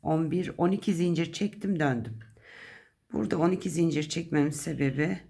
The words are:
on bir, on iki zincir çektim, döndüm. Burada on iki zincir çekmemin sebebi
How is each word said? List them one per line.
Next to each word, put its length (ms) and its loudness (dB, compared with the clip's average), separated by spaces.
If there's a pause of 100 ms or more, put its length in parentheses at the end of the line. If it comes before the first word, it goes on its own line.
on 300 0
bir, 260 0
on 140 4
iki 220 0
zincir 400 2
çektim, 460 -2
döndüm. 400 0 (920)
Burada 240 0
on 140 4
iki 180 -2
zincir 400 0
çekmemin 420 0
sebebi 680 -2 (100)